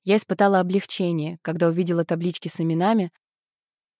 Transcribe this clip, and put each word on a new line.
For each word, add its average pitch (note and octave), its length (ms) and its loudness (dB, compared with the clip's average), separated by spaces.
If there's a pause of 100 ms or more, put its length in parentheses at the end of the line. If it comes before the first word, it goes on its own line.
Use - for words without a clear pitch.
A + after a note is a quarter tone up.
я G3 140 4
испытала G3 420 2
облегчение, F3 800 -2
когда E3 260 0
увидела E3+ 360 0
таблички E3+ 440 -4
с - 120 -8
именами, F3 520 0 (880)